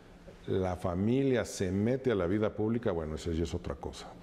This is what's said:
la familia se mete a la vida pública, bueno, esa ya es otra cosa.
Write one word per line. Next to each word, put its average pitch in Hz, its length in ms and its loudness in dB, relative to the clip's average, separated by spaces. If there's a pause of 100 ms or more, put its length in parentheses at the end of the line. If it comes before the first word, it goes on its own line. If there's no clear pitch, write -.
(480)
la 92 280 0
familia 110 720 2
se 90 260 -2
mete 120 400 2
a 107 40 4
la 87 120 2
vida 104 280 2
pública, 110 360 0
bueno, 78 240 -2
esa 85 160 -4
ya 82 120 2
es 80 100 -2
otra - 220 -4
cosa. - 360 -10 (120)